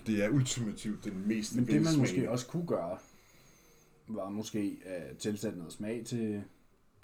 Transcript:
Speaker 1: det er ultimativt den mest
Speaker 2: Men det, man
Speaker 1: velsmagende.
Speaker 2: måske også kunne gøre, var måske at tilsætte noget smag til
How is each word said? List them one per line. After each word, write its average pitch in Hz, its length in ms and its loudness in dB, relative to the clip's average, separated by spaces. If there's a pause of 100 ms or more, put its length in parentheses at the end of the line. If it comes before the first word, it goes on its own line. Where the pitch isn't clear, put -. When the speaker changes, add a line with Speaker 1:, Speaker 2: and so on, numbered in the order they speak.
Speaker 1:
det 104 180 4
er 104 40 2
ultimativt 113 760 0
den 98 240 -2
mest 110 280 0
Speaker 2:
Men 123 100 4
det, 147 80 4
man 151 100 6
Speaker 1:
velsmagende. 160 160 6
Speaker 2:
måske 113 300 2
også 123 160 -2
kunne 175 200 -2
gøre, 90 320 -2 (1080)
var 101 200 -4
måske 104 560 -2
at 85 320 -8
tilsætte 104 420 -2
noget 82 140 -10
smag 110 320 -4
til 110 380 -2 (600)